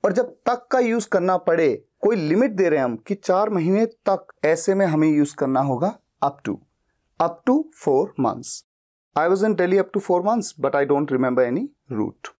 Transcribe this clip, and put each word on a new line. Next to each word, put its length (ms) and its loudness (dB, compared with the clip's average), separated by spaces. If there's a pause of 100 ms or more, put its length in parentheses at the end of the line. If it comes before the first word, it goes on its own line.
और 80 2
जब 180 0
तक 400 -4
का 80 2
यूज़ 300 0
करना 280 0
पड़े, 520 0 (120)
कोई 160 2
लिमिट 340 2
दे 180 0
रहे 100 2
हैं 60 0
हम 120 -4
कि 180 -8
चार 360 0
महीने 360 0
तक, 400 -4 (180)
ऐसे 300 2
में 120 2
हमें 220 2
यूज़ 280 0
करना 240 0
होगा 380 -2 (260)
up 100 -2 (140)
to, 80 -4 (680)
up 120 0 (140)
to 160 2 (240)
four 180 2 (140)
months। 440 -4 (540)
I 100 0
was 160 2
in 160 0
Delhi 240 2
up 120 -10
to 140 -2
four 140 4
months, 400 -2
but 100 -2
I 120 2
don't 240 0
remember 400 0
any 160 -4 (260)
route। 360 -6 (120)